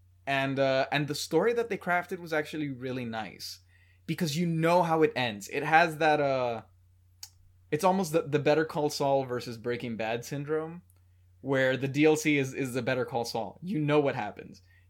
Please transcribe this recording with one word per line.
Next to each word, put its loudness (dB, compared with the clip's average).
And, 0
uh, 2
and 0
the -4
story 2
that -2
they -4
crafted -2
was -10
actually -4
really -6
nice. -10
Because -4
you 0
know 4
how 4
it 4
ends. -4
It -2
has 4
that, 4
uh, 0
it's -2
almost 2
the, 2
the 0
Better 4
Call -2
Saul 2
versus -6
Breaking -4
Bad -4
syndrome, -6
where 2
the -2
D 4
L 6
C 2
is, -2
is -4
the -2
Better 0
Call -4
Saul. -6
You -4
know 4
what 2
happens. -10